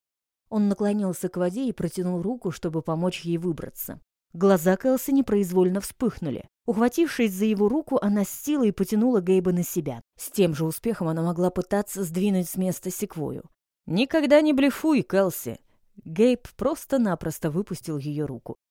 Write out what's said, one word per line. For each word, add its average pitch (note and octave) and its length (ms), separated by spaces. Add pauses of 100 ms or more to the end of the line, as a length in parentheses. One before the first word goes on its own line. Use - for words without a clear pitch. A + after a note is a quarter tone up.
(500)
Он G#3 200
наклонился G3+ 600
к - 80
воде F3+ 280
и A#3 80
протянул F3+ 480
руку, G#3 300
чтобы D#3+ 300
помочь E3+ 400
ей E3+ 160
выбраться. - 600 (340)
Глаза F#3 440
Кэлси C4 340
непроизвольно G3 720
вспыхнули. - 680 (180)
Ухватившись A#3+ 680
за F#3+ 120
его G#3 240
руку, C4+ 320
она G3+ 220
с F#3+ 60
силой C#4 420
потянула G#3+ 500
Гейба F#3 300
на F3 120
себя. C#3+ 380 (160)
С - 140
тем F3 240
же D#3+ 100
успехом F3+ 420
она D#3+ 140
могла F3 280
пытаться G3 540
сдвинуть F#3 460
с - 60
места F#3 340
секвою. D3 540 (420)
"Никогда C#4 560
не D4+ 120
блефуй, C#4 500
Кэлси!" F3+ 560 (460)
Гейб A#3 500
просто-напросто G3+ 960
выпустил E3 460
её D3 280
руку, - 300 (160)